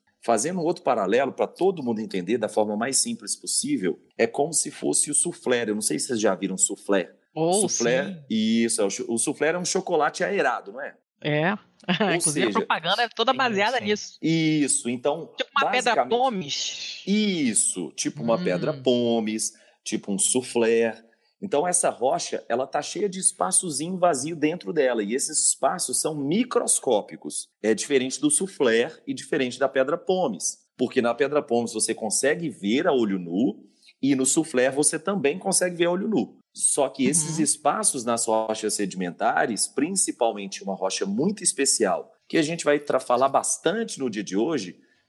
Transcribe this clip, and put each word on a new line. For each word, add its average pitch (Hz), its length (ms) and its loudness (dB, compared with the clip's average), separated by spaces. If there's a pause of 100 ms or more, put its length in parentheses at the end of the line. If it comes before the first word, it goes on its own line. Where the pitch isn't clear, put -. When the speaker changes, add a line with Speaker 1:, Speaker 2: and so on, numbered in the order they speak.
(240)
Speaker 1:
Fazendo 147 380 0
um - 20 -2
outro 175 220 -2
paralelo, 113 480 2
pra 214 140 0
todo 185 360 -2
mundo 233 160 -2
entender 120 380 -2
da 107 100 -2
forma 107 300 0
mais 123 180 -2
simples 113 400 -4
possível, - 640 -2 (180)
é 117 80 4
como 147 280 -2
se 151 180 -2
fosse 143 400 -2
o - 20 0
soufflé. 123 540 0
Eu 107 80 0
não 107 60 -4
sei 147 180 -2
se - 80 -4
vocês 117 140 -2
já 104 120 4
viram 95 240 -4
soufflé. 101 540 0 (240)
Speaker 2:
Oh, 165 180 2
Speaker 1:
Soufflé, 131 600 0
Speaker 2:
sim. 156 160 -16
Speaker 1:
isso, 113 520 2
é 101 40 2
o 98 40 0
chu-, 98 200 -6
o 117 80 0
soufflé 143 320 0
é 170 80 0
um 180 80 -4
chocolate 170 580 0
aerado, 131 480 -2
não 117 100 -14
é? 120 140 -12 (280)
Speaker 2:
É. 151 280 2 (360)
<laughs> 180 160 0
Speaker 1:
Ou 185 120 2
Speaker 2:
Inclusive, 165 300 0
a - 40 2
Speaker 1:
seja, 208 100 0
Speaker 2:
propaganda 202 440 0
é 226 60 0
toda 233 220 4
Speaker 3:
Sim, 254 60 -2
Speaker 2:
baseada 233 420 2
Speaker 3:
sim. 208 60 -2
Speaker 2:
nisso. 208 360 -2
Speaker 1:
Isso, 156 680 2
então, 143 460 -2
Speaker 2:
Tipo - 220 -6
uma 269 140 2
pedra 240 240 2
Speaker 1:
basicamente 131 140 2
Speaker 2:
pomes. 220 960 -2
Speaker 1:
Isso, 156 880 0
tipo - 260 -6
uma 113 140 2
Speaker 2:
Hum. 92 80 -2
Speaker 1:
pedra 92 300 0
pomes, 117 800 0 (300)
tipo - 280 -6
um 95 80 -2
soufflé. 117 840 2 (380)
Então, 143 260 0
essa 175 220 2
rocha, 127 580 -2
ela 127 200 -2
tá 147 160 -4
cheia 196 260 -2
de 180 100 -8
espaçozinho 185 760 -2
vazio 165 380 2
dentro 160 360 -2
dela, 127 300 2
e 104 140 -2
esses 147 320 -2
espaços 165 520 0
são 156 160 -2
microscópicos. 139 1300 0 (160)
É 107 100 4
diferente 131 480 0
do 151 80 4
soufflé 127 680 2 (120)
e 139 60 -4
diferente 127 440 -2
da 135 100 2
pedra 135 300 0
pomes, 175 640 -2 (180)
porque 127 240 2
na 120 140 2
pedra 139 260 0
pomes 117 320 -2
você 107 220 -2
consegue 147 520 -2
ver 113 380 -2
a 165 80 2
olho 107 240 2
nu, 92 500 -2 (320)
e 139 160 2
no 131 100 2
soufflé 131 440 2
você 151 300 0
também 175 400 0
consegue 180 360 0
ver 170 100 2
a 170 60 4
olho 190 160 -2
nu. 165 300 0 (160)
Só - 360 2
que 135 160 0
esses 156 320 2
Speaker 2:
Uhum. 160 60 2
Speaker 1:
espaços 147 600 0
nas 117 220 0
rochas 110 480 0
sedimentares, 98 920 0
principalmente 117 960 -2
uma 98 120 -6
rocha 95 300 -4
muito 147 380 -2
especial, 104 680 0 (160)
que - 100 -2
a 165 40 6
gente 160 240 -4
vai 147 140 4
tra-, 147 200 0
falar 127 300 2
bastante 160 720 0
no 131 100 -2
dia 104 140 -4
de 87 120 -6
hoje, 110 420 -2 (320)